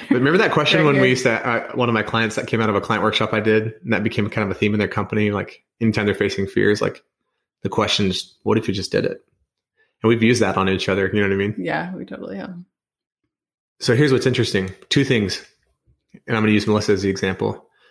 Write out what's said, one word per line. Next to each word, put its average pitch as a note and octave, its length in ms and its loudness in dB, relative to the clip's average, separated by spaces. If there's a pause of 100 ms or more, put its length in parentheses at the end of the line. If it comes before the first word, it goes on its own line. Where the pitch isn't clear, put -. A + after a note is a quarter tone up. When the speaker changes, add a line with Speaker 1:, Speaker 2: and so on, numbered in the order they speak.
Speaker 1:
But - 120 2
remember D3 180 4
that G#3 140 2
question D3+ 260 2
Speaker 2:
Right D#3 80 4
Speaker 1:
when C#3 100 4
we C3+ 40 4
Speaker 2:
here. B2+ 80 4
Speaker 1:
used B2+ 160 0
to, A#2+ 80 4
uh, A#2 420 -2
one B2 140 0
of A#2+ 40 2
my G#2+ 120 2
clients A2+ 320 -2
that - 100 -4
came A2+ 140 0
out G#2+ 80 2
of G#2 80 2
a G2+ 40 2
client G2+ 220 0
workshop G#2+ 300 0
I G#2+ 80 2
did, A2 420 2
and A2 100 -2
that G#2 120 0
became G#2+ 260 -2
kind G#2 180 -2
of F#2 80 -4
a - 20 -20
theme G#2 140 2
in G#2+ 60 0
their G2+ 80 2
company, G#2 460 -2
like, - 320 -8 (160)
anytime A2 260 2
they're G2+ 80 2
facing G2 320 -2
fears, G#2 340 2
like, - 220 -4 (600)
the G2 60 -6
question G2+ 380 0
is, - 380 -6
"What G#2+ 120 0
if A2 120 -2
you G2 60 -4
just F#2+ 180 -6
did - 120 0
it?" - 200 -8 (800)
And A2 60 2
we've A2+ 140 2
used A2+ 200 4
that F#2 140 0
on F#2+ 120 2
each F#2+ 200 -2
other, F#2+ 240 0
you G#2 80 0
know G2+ 60 2
what G2 60 0
I G2 40 0
mean? G2+ 220 -2
Speaker 2:
Yeah, E3+ 380 -6
we - 80 -12
totally - 320 -14
have. F#3 180 -14 (1300)
Speaker 1:
So B2 140 0
here's C3+ 180 2
what's B2+ 140 0
interesting. G2+ 440 0 (180)
Two C#3 160 2
things. A2 400 -2 (840)
And A#2 100 -2
I'm G#2+ 60 0
gonna G#2+ 100 2
use G#2 140 2
Melissa G#2 260 0
as F#2 100 0
the G2 80 0
example, F#2+ 580 -4 (220)